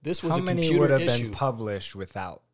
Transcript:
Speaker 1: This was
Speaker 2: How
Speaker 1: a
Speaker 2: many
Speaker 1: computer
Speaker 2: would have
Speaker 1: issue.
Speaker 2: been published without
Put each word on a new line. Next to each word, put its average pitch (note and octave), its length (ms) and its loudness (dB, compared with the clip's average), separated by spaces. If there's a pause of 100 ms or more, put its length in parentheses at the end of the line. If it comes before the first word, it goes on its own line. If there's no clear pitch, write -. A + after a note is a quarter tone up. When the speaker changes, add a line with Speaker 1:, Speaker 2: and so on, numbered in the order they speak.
Speaker 1:
This - 220 -4
was E3 120 0
Speaker 2:
How F3 40 2
Speaker 1:
a F3+ 40 -2
Speaker 2:
many F3+ 200 0
Speaker 1:
computer D#3+ 180 4
Speaker 2:
would - 100 4
have C3+ 100 4
Speaker 1:
issue. A#2+ 240 2
Speaker 2:
been A2 80 -6
published A2 600 -4
without F#2+ 460 -10 (120)